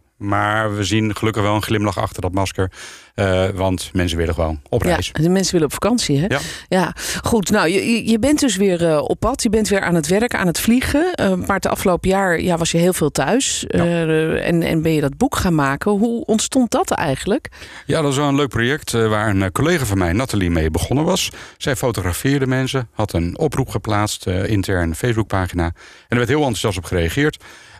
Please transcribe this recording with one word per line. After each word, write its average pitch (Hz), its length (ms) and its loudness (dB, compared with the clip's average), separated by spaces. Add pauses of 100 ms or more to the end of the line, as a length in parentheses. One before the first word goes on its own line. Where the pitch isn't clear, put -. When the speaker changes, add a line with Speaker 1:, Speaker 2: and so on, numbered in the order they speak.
(160)
Speaker 1:
maar 104 600 0
we 104 80 -2
zien 104 320 0
gelukkig 110 260 0
wel 104 120 2
een 104 80 0
glimlach 104 360 -2
achter - 240 -6
dat 90 100 -4
masker. 95 380 -2 (440)
Eh, 95 400 2
want 92 380 -2
mensen 87 260 0
willen 82 160 0
gewoon 78 340 -2
op 120 140 0
reis. - 300 0
Speaker 2:
Ja, 151 100 -2
de 165 60 4
mensen 185 240 0
willen 160 140 4
op - 60 -4
vakantie, 196 460 0
hè? 160 100 0
Speaker 1:
Ja. 247 100 0 (300)
Speaker 2:
Ja. 180 260 0 (280)
Goed, 220 280 0
nou, 190 180 2
je, 180 240 0
je, 226 160 -2
je 226 100 2
bent 285 220 2
dus 226 160 2
weer, 180 320 2
eh, 151 140 2
op - 180 -4
pad. 240 220 -2
Je 220 80 2
bent 214 180 2
weer 196 120 2
aan 175 140 0
het 156 120 2
werk, 214 280 0
aan 190 120 -2
het 165 140 0
vliegen. 285 540 2
Eh, 190 200 0
maar 185 220 -2
het 185 100 -2
afgelopen 185 420 0
jaar, 185 320 2
ja, 170 160 0
was 165 140 -2
je 170 80 0
heel 180 140 4
veel 151 180 0
thuis. 180 580 0
Speaker 1:
Ja. 175 160 0
Speaker 2:
Eh, 160 640 0
en, 165 140 2
en 160 200 0
ben 160 100 2
je 151 80 2
dat 139 160 0
boek 254 200 0
gaan 175 180 2
maken. 139 360 0
Hoe 233 340 0
ontstond 226 460 0
dat 330 200 0
eigenlijk? 165 580 -2 (380)
Speaker 1:
Ja, 156 160 0
dat 143 80 0
is 131 80 -2
wel 147 100 2
een 139 60 2
leuk 143 140 2
project, 120 460 -2
eh, 113 140 2
waar 107 200 0
een, 98 140 2
eh, 95 100 0
collega 156 320 2
van 98 140 0
mij, 85 140 2
Nathalie, 101 380 0
mee 80 200 2
begonnen 123 340 0
was. 180 260 0 (260)
Zij 143 200 -2
fotografeerde 127 680 0
mensen, 131 460 0
had 107 200 -2
een 85 260 -2
oproep 135 300 0
geplaatst, 104 580 -2
eh, 95 240 0
intern 90 440 0
Facebookpagina. 98 680 -2
En 80 80 -2 (360)
er 117 80 0
werd 120 120 2
heel 143 100 2
enthousiast 113 400 0
op 87 60 -8
gereageerd. 90 580 0 (380)